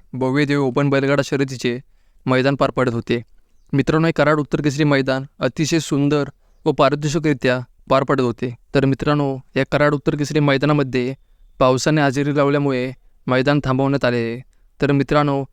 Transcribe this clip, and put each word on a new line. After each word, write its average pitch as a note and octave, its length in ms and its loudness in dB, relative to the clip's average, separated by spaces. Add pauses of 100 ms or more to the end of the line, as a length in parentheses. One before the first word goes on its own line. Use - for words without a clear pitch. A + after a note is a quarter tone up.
(140)
भव्य C3 320 0
दिव्य C#3+ 160 0
ओपन C#3 280 0
बैलगाडा C#3 360 2
शर्यतीचे C3 540 -4 (460)
मैदान C3 300 2
पार C3 140 0
पडत B2+ 240 0
होते. A#2+ 280 -2 (520)
मित्रांनो, D#3 340 2
हे E3 40 2
कराड D3+ 280 0
उत्तर D3+ 220 -4
केसरी C#3+ 220 -2
मैदान C3+ 420 0 (140)
अतिशय D#3 400 -2
सुंदर C#3+ 500 -2 (360)
व D#3+ 60 2
पारदर्शकरित्या C#3+ 880 0 (300)
पार C3+ 140 2
पडत C3+ 180 0
होते. A#2+ 340 -4 (200)
तर C3+ 100 4
मित्रांनो, C#3 520 -2 (180)
या C3+ 160 0
कराड D3 220 2
उत्तर D3+ 220 -2
केसरी D3 240 -2
मैदानामध्ये C3+ 760 0 (460)
पावसाने C3+ 420 2
हजेरी C#3 360 0
लावल्यामुळे C#3 540 0 (360)
मैदान C3 360 2
थांबवण्यात C3+ 420 0
आले. A#2 340 -2 (420)
तर C#3+ 100 0
मित्रांनो, C#3 600 0